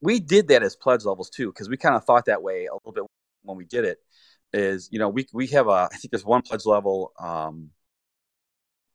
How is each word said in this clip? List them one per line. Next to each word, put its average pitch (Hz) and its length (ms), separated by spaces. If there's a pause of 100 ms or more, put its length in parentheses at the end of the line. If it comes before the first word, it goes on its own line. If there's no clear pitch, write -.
we 208 200
did 175 280
that 127 140
as 98 140
pledge 123 280
levels 95 260
too, 110 220
'cause 101 160
we 127 80
kinda 131 240
thought 120 260
that 101 160
way 92 240
a - 80
little 110 180
bit 104 120 (380)
when 98 140
we 92 80
did 117 200
it. 92 160 (520)
Is, 95 380
you 113 80
know, 107 100
we, 123 240
we 127 160
have 135 200
a, 92 240
I - 40
think - 140
there's 101 140
one 117 180
pledge 107 240
level, 98 520
um, 80 520 (1200)